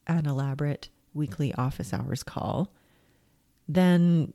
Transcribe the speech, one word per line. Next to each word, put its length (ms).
an 200
elaborate 600
weekly 420
office 380
hours 300
call, 500
then 680